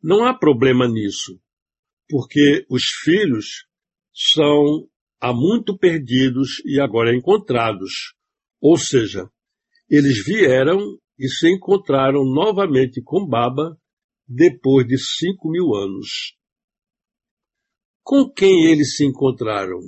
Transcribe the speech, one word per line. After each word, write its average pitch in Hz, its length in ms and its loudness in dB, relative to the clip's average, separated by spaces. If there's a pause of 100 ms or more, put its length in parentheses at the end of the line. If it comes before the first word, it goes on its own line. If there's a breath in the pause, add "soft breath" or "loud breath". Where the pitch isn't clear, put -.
Não 202 240 2
há 247 120 0
problema 127 500 2
nisso, 104 540 -6 (680)
porque 143 600 0
os 123 140 -2 (200)
filhos 160 640 -2 (460)
são 147 760 0 (300)
há 123 140 -4
muito 196 440 -2
perdidos 131 880 -2
e 139 140 -2
agora 117 340 0
encontrados. 120 1000 -2 (460)
Ou 160 160 6
seja, 98 520 -2 (600)
eles 139 340 2
vieram 180 720 0 (220)
e 131 100 -4
se 165 200 0
encontraram 143 760 0
novamente 139 800 0
com 190 240 -4
Baba 131 500 -4 (480)
depois 135 600 2
de 127 100 -2
cinco 170 520 -6
mil 160 260 -2
anos. 98 640 -8 (1700)
Com 277 260 2
quem 185 360 4
eles 151 300 2
se 147 100 0
encontraram? 110 840 -2